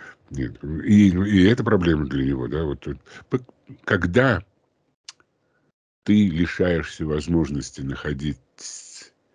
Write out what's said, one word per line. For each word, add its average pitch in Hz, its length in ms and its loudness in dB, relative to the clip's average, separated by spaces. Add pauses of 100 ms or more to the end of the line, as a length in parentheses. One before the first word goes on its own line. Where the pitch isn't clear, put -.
(300)
Нет. 67 340 -8
И, 87 460 4
и 92 360 2
это 120 180 4
проблема 85 420 2
для 67 200 -2
него, 65 220 -2
да, 73 160 -4
вот, 71 240 -6
вот. 69 100 -10 (320)
П-, 131 160 -4 (380)
когда 92 600 2 (1600)
ты 104 260 2
лишаешься 85 760 -2
возможности 76 760 -4
находить, 69 560 -8 (960)